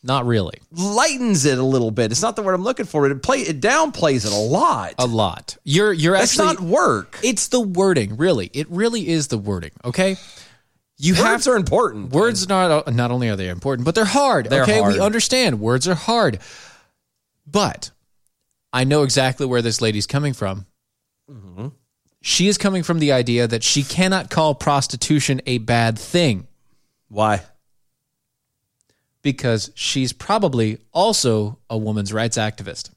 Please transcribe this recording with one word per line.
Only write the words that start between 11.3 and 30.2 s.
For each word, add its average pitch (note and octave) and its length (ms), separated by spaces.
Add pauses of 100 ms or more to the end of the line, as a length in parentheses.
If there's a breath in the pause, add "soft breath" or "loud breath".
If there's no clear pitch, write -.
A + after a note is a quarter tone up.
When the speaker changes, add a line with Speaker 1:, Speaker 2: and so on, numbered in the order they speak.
Speaker 1:
have C4 80
Speaker 2:
are A#3 40
important. C#3 540
Speaker 1:
Words F#3+ 380
not, E3+ 440
not A#2+ 180
only B2 180
are G#2 60
they F#2 140
important, B2 360
but E3+ 80
they're A3+ 120
hard, G3+ 440
Speaker 2:
They're C3+ 140
Speaker 1:
okay? G#3+ 160
Speaker 2:
hard. G3+ 160
Speaker 1:
We - 40
understand G#3+ 600
words B2+ 280
are F#3 80
hard. F#3 440 (1040 loud breath)
But D3+ 460 (840)
I B2+ 100
know D3 200
exactly C3 420
where B2 160
this A2+ 180
lady's G#2+ 280
coming C#3 260
from. G2 320 (640)
Speaker 2:
Mm-hmm. G2 380 (540)
Speaker 1:
She - 260
is G#3 100
coming F#3+ 240
from E3 180
the D3 120
idea A#2+ 360
that A2+ 160
she C#3+ 200
cannot F#3 480
call D#3 240
prostitution C#3+ 880
a B2 140
bad A2+ 400
thing. C#3+ 480 (600)
Speaker 2:
Why? G#2+ 320 (1800)
Speaker 1:
Because B2 540
she's - 380
probably B2+ 680 (140)